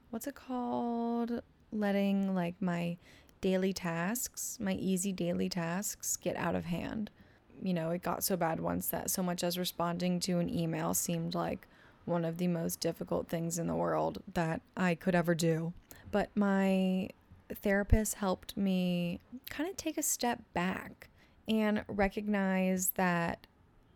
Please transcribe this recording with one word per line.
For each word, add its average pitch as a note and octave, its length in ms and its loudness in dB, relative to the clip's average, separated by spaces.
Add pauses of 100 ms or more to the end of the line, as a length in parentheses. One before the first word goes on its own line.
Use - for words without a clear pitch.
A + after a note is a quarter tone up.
(120)
what's A3+ 160 -6
it C#4 80 -8
called? A#3+ 1040 -2 (300)
Letting, G3 640 2
like, F3 260 0
my E3+ 360 0 (440)
daily F#3 320 2
tasks, F3 880 -4
my G3 120 0
easy F#3+ 380 0
daily F#3 380 0
tasks F3 640 -2
get - 220 -2
out F3 180 -2
of F3 100 -2
hand. F3 440 -4 (520)
You F#3 120 0
know, E3 160 0
it F3 140 -2
got - 200 -2
so F#3+ 140 0
bad E3+ 220 0
once F3 300 -2
that - 200 -4
so - 120 0
much F3 220 -2
as F3 140 0
responding F3 640 0
to F3+ 180 2
an F3 100 2
email E3 440 0
seemed E3+ 420 -2
like E3+ 320 -2 (380)
one E3+ 180 0
of E3 140 -2
the F3+ 100 2
most F3 320 0
difficult F3 480 -2
things E3+ 320 -2
in E3 80 0
the E3 80 0
world E3 480 0 (100)
that D#3+ 280 0 (160)
I F3+ 180 2
could F3 200 0
ever E3+ 200 4
do. E3 380 2 (380)
But G3+ 240 0
my F#3+ 720 4 (440)
therapist G3+ 640 4
helped - 400 -2
me F3+ 640 0 (300)
kind D#4+ 200 -4
of F#4+ 60 -8
take - 220 -4
a D4+ 60 -2
step - 380 0 (120)
back - 560 -4 (380)
and G#3+ 400 2
recognize G3 1040 2
that F3 540 0 (500)